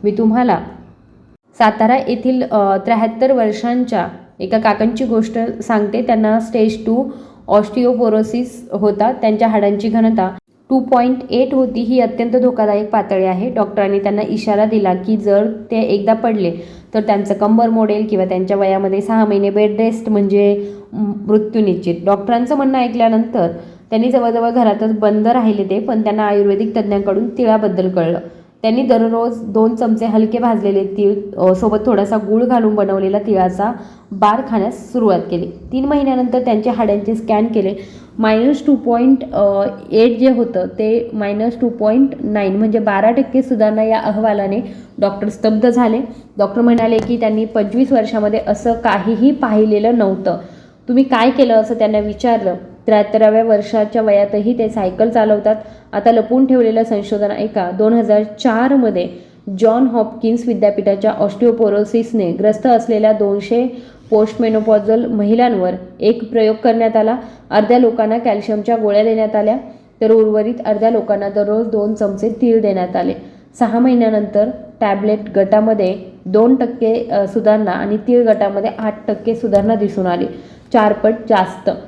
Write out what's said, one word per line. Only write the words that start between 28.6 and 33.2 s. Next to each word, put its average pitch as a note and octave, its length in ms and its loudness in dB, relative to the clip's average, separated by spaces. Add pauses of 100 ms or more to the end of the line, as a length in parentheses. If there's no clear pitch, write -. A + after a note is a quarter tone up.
त्यांनी A3+ 220 0
दररोज A3+ 580 0
दोन A3 340 0
चमचे A3 300 0
हलके A3 340 0
भाजलेले G3 440 0
तीळ, G3+ 320 0 (220)
अ, F#3 180 4
सोबत G#3+ 300 0
थोडासा A3 320 2
गूळ G#3+ 260 2
घालून A3+ 320 2
बनवलेला F#3+ 440 0
तिळाचा G3 520 0 (400)